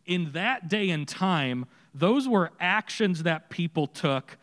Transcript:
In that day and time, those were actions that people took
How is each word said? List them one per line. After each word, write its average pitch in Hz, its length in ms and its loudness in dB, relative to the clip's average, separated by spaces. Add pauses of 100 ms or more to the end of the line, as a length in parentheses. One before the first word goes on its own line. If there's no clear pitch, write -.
In 175 260 -2
that 185 360 -4
day 196 220 0
and 151 180 -2
time, 135 600 0 (280)
those 226 320 2
were 196 320 2
actions 185 640 0
that 165 260 -2
people 160 380 -2
took - 560 -4